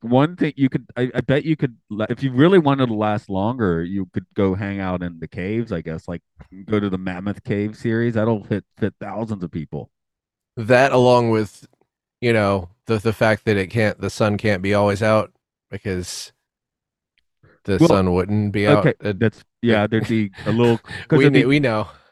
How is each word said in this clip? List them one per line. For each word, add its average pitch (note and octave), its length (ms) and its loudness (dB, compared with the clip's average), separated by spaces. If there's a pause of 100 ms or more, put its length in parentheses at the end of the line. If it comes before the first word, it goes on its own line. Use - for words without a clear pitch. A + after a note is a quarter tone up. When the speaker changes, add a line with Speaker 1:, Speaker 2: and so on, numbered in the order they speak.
Speaker 1:
one C3+ 360 2
thing D3+ 200 -2
you C3+ 120 2
could, - 180 -6 (100)
I, B2 180 -2
I C3 60 -2
bet C3 240 0
you D#3 120 -2
could, B2 200 -4 (140)
la-, G#2+ 200 -4
if - 120 -6
you C3+ 100 -2
really E3 260 6
wanted C#3 280 2
to A2+ 80 -4
last G#2+ 360 -2
longer, G2 540 0
you F#2+ 280 -6
could F#2+ 220 -8
go G2 200 2
hang G2 260 -6
out F#2 220 -4
in E2+ 180 -10
the E2 80 -12
caves, A2 440 -6
I E2+ 80 -4
guess, D#2+ 280 -10
like, F2 140 -10 (440)
go G#2+ 140 0
to G2+ 100 -2
the F#2 80 -2
Mammoth F#2 460 -8
Cave G#2+ 320 -4
series. A#2 380 -2
That'll A2 300 -2
fit, G2+ 200 -4 (140)
fit G2+ 220 -4
thousands G#2 440 -8
of D#2+ 80 -10
people. D2 380 -10 (680)
Speaker 2:
That B2 360 4
along B2 380 4
with, A2 360 -4 (540)
you A#2+ 120 0
know, G2 380 0 (160)
the, A2+ 120 0
the A2 140 0
fact A2 340 2
that A2 100 2
it F#2+ 120 -2
can't, G#2 320 0
the F#2+ 100 -4
sun G#2 280 0
can't G2+ 240 -2
be G2 120 0
always G2+ 280 0
out G#2+ 300 0 (380)
because F#2 600 -8 (1300)
the G2 140 0
Speaker 1:
Well, - 20 0
Speaker 2:
sun G2 320 4
wouldn't G2+ 400 0
be G#2 140 -2
out B2+ 120 4
Speaker 1:
okay, D#3+ 240 2
Speaker 2:
at G2+ 160 -4
Speaker 1:
that's, A2 240 -2 (200)
yeah, A2 240 2
there'd A2 200 0
be G#2+ 240 -2 (160)
a G#2 60 0
little, A#2 260 4
Speaker 2:
<laughs> - 300 -16
Speaker 1:
'cause - 60 2
Speaker 2:
We C3+ 100 4
Speaker 1:
it'd D3 60 6
Speaker 2:
kn-, - 20 4
Speaker 1:
be, C3 140 6
Speaker 2:
we C#3+ 140 2
know. A2+ 280 -2 (240)